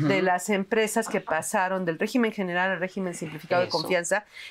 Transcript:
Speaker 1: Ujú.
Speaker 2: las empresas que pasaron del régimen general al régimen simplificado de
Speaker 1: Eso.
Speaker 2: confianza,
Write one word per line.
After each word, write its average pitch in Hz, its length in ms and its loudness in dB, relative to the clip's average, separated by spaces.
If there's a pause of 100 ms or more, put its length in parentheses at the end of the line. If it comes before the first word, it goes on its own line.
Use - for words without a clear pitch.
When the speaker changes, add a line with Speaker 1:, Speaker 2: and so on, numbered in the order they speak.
(180)
Speaker 1:
Ujú. 185 60 2
Speaker 2:
las 180 240 2
empresas 214 600 2
que 202 120 0
pasaron 185 640 0
del 160 140 -2
régimen 233 320 2
general 185 400 0
al 185 80 -2
régimen 180 360 -4
simplificado 165 480 -2
de 180 60 -2
Speaker 1:
Eso. 175 100 -2
Speaker 2:
confianza, 175 480 0 (240)